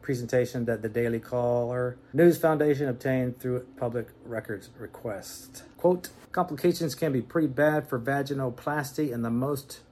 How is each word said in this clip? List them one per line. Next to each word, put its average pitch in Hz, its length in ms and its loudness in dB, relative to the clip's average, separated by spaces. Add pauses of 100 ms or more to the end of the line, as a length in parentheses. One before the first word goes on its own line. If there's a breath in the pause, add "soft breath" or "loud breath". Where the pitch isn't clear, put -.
presentation 123 640 -2
that 113 180 -2
the 113 60 -2 (120)
Daily 117 180 0
Caller 123 760 -2 (160 loud breath)
News 160 240 8
Foundation 147 500 4
obtained 127 520 -2
through 127 260 -4 (100)
public 120 340 -4 (140)
records 110 540 -10
request. - 840 -12 (140)
Quote, 180 320 2 (220)
"Complications 165 640 0
can 156 180 0
be 131 120 0
pretty 160 240 0
bad 147 400 2
for 135 100 -4
vaginoplasty, 139 1120 -4
and 117 140 -4
the 117 60 -2
most 135 480 -4 (120)